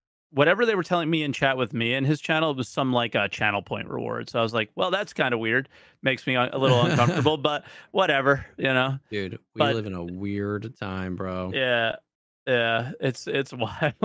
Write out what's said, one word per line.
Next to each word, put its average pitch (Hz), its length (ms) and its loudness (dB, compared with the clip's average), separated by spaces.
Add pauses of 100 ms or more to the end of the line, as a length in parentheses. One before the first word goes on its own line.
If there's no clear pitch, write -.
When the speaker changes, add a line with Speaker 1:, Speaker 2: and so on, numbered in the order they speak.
(300)
Speaker 1:
whatever 180 360 4
they 226 80 2
were 185 80 2
telling 170 260 0
me 160 140 2
in 147 100 -2
chat 135 240 0
with 123 160 -2
me 117 220 0
and 135 120 0
his 147 140 2
channel 156 340 0
was 127 140 -4
some, 131 240 0
like, 120 220 2
uh, 101 140 2
channel 104 340 -2
point - 260 -8
reward. 117 400 -6
So 123 120 -4
I - 20 4
was 110 100 0
like, 110 220 -2
"Well, 185 160 0
that's 202 220 -4
kinda 123 260 0
weird. 113 300 0 (340)
Makes 131 240 -2
me 131 80 0
a, 123 180 2
a 139 60 -4
little 127 220 6
Speaker 2:
<laughs> 120 40 6
Speaker 1:
uncomfortable, 151 520 4
but 147 280 -2 (280)
whatever, 139 520 2 (140)
you - 60 -4
know?" 135 340 2 (120)
Speaker 2:
Dude, 98 220 -4 (220)
we - 60 -16
Speaker 1:
But 139 160 2
Speaker 2:
live 107 100 -4
in 95 80 -6
a 87 100 -6
weird 101 720 -4
time, 95 400 -6
bro. 92 380 -6
Speaker 1:
Yeah. 120 420 0 (500)
Yeah, 117 540 0
it's, - 260 -4
it's 139 260 -2
<laughs> - 20 -12
wild. 123 400 -2 (100)